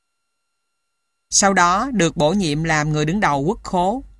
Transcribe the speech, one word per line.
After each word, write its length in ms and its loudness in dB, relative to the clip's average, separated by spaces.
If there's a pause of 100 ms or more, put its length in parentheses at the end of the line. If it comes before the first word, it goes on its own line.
(1300)
Sau 240 2
đó 380 2
được 240 0
bổ 160 2
nhiệm 320 -2
làm 280 0
người 120 0
đứng 160 -2
đầu 200 0
quốc 240 -2
khố. 380 -2 (180)